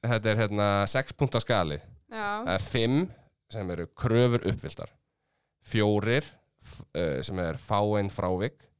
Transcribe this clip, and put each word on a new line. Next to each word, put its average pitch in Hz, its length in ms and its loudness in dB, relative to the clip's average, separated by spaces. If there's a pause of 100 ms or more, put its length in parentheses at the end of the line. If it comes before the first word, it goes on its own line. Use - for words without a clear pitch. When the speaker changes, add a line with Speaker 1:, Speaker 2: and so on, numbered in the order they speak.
Speaker 1:
þetta 113 300 2
er, 107 60 4
hérna, 104 300 2 (200)
sex - 260 -2
punkta 127 280 0
skali. 87 360 0 (320)
Speaker 2:
Já. 214 180 -6 (180)
Speaker 1:
Það - 80 0
er 135 100 -2
fimm 123 360 2 (520)
sem 98 200 -6
eru 82 160 -6
kröfur 120 600 2
uppfylltar. - 420 -6 (760)
Fjórir, 107 600 2 (380)
f-, - 180 -20 (120)
eh, 78 280 -2
sem 95 180 -4
er 82 180 -4
fáein 104 520 0
frávik. 92 480 -4 (220)